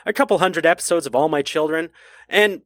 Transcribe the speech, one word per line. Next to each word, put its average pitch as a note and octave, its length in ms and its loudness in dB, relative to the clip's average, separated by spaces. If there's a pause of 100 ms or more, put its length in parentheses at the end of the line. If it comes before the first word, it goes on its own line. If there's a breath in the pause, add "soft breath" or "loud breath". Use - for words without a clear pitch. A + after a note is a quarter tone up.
a G#3+ 80 -2
couple F#3 280 0
hundred F3 260 0
episodes E3+ 400 0
of A#2+ 100 -6
All D3+ 140 2
My D3 100 0
Children, D#3 480 -4 (400 loud breath)
and G#3 380 2